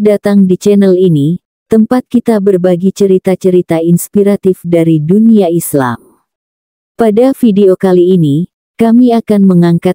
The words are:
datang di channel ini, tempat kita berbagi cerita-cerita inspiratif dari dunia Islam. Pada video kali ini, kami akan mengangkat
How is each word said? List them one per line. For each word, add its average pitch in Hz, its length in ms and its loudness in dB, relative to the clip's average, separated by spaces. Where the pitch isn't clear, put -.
datang 202 480 0
di 180 80 0
channel 196 400 0
ini, 170 400 0
tempat 220 400 0
kita 226 320 -2
berbagi 185 480 0
cerita-cerita 185 960 -2
inspiratif 196 800 -2
dari 165 320 0
dunia 196 560 0
Islam. 135 480 -4
Pada 226 400 0
video 196 400 0
kali 180 400 0
ini, 156 320 -2
kami 233 400 2
akan 208 320 0
mengangkat 175 500 0